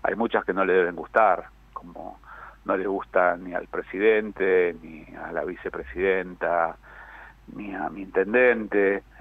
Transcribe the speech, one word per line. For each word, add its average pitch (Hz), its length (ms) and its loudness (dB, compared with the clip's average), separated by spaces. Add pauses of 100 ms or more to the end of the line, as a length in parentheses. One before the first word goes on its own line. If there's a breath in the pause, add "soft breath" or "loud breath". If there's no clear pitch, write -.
hay 95 140 0
muchas 110 300 0
que 95 80 -2
no 95 100 0
le 92 100 2
deben 87 220 4
gustar, 92 500 2 (280)
como 85 460 -16 (440 loud breath)
no 98 140 0
le 95 100 -2
gusta 92 500 2
ni 90 160 -12
al 85 140 -6
presidente, 95 1120 2
ni 80 240 -18 (100)
a 80 160 -12
la 82 120 -4
vicepresidenta, 87 1300 -2 (760 loud breath)
ni 101 200 -10
a 78 140 -6
mi 98 120 -12
intendente, 101 1040 2 (180)